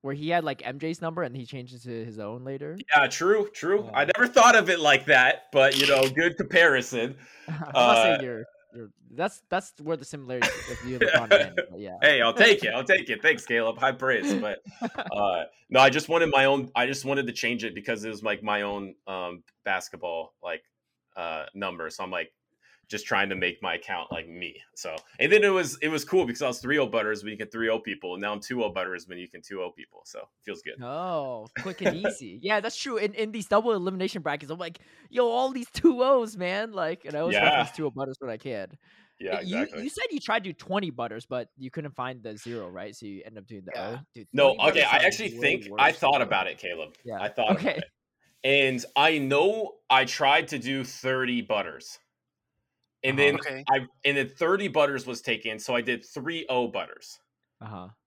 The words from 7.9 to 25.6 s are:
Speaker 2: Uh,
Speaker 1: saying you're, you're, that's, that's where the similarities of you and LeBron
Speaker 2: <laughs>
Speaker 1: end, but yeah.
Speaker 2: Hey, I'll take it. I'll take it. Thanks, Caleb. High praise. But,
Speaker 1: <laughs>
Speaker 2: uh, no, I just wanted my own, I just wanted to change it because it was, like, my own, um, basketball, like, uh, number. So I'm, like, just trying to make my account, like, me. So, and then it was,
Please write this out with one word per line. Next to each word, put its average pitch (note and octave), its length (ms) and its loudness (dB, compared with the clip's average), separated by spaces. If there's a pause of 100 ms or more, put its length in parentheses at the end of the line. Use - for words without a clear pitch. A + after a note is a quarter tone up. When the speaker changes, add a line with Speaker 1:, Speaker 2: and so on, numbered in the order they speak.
Speaker 2:
Uh, - 20 8
Speaker 1:
saying A2+ 200 4
you're, A#2+ 260 -8 (260)
you're, A#2 200 -16 (200)
that's, D#3+ 380 -6
that's F#3+ 320 -4
where D#3 160 -4
the C#3 80 -14
similarities B2+ 640 -6
of B2 120 -10
you B2+ 140 -8
and G3+ 100 2
LeBron D3+ 260 4
Speaker 2:
<laughs> G3+ 60 8
Speaker 1:
end, - 320 0
but F#2 100 -14
yeah. F#2+ 220 -12
Speaker 2:
Hey, C#3 200 6
I'll A#2 120 4
take A3+ 300 6
it. A2 100 0
I'll B2+ 100 -2
take F3+ 260 2
it. G#2 120 -4
Thanks, D3 240 2
Caleb. A2+ 320 0
High C3+ 160 2
praise. C3 420 0
But, G#3 240 -4 (220)
Speaker 1:
<laughs> - 300 -8
Speaker 2:
uh, F2+ 340 0 (240)
no, B2+ 100 6
I C3+ 100 10
just D3+ 200 -2
wanted E3 220 4
my C3+ 140 4
own, C3+ 300 2
I B2 120 2
just C3+ 180 -6
wanted C#3 220 -2
to A#2+ 60 -8
change A#2 300 -4
it G#2 120 -8
because G#2 280 -6
it A2 60 -8
was, G#2+ 140 -12
like, G#2 200 -4
my G#2 200 0
own, G2+ 320 -8 (120)
um, F2+ 360 -8 (220)
basketball, F2 800 -6
like, E2+ 200 -8 (520)
uh, E2 380 -8
number. F2+ 360 -8
So F#2+ 140 -12
I'm, F#2 80 -10
like, E2+ 220 -8 (560)
just - 160 -8
trying G2 240 0
to F#2+ 60 -2
make F2+ 260 -4
my F2 140 -4
account, F2+ 360 -8
like, E2 160 -8
me. E2+ 340 -14 (140)
So, E2 200 -10 (240)
and D3+ 120 2
then G#3 120 6
it G3+ 60 4
was, F3 320 0